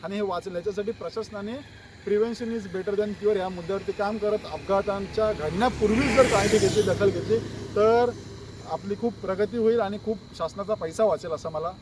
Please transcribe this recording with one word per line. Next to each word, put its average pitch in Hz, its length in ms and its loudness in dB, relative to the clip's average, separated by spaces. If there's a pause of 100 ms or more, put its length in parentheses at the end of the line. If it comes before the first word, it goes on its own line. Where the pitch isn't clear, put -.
आणि 190 120 -6
हे 208 60 -2
वाचेल. 185 340 -4
याच्यासाठी 202 360 -4
प्रशासनाने 214 960 -8 (180)
prevention 220 400 2
is 226 160 -4 (120)
better 196 240 -2
than 208 100 0 (140)
cure 208 140 4
या 185 120 -2
मुद्द्यावरती 185 420 -4
काम 208 260 -2
करत 208 200 0 (140)
अपघातांच्या 196 840 0
घडण्यापूर्वीच 214 800 2
जर 262 80 8
काळजी 208 340 6
घेतली, 196 240 4
दखल 190 280 4
घेतली, 190 280 0 (380)
तर 233 340 6 (600)
आपली 196 320 -4
खूप 226 120 -2
प्रगती 196 440 -2
होईल 226 220 4
आणि 202 260 -2
खूप 214 120 -2 (200)
शासनाचा 185 360 -4
पैसा 180 300 -2
वाचेल 165 280 2
असं 160 200 -6
मला 160 200 -4 (100)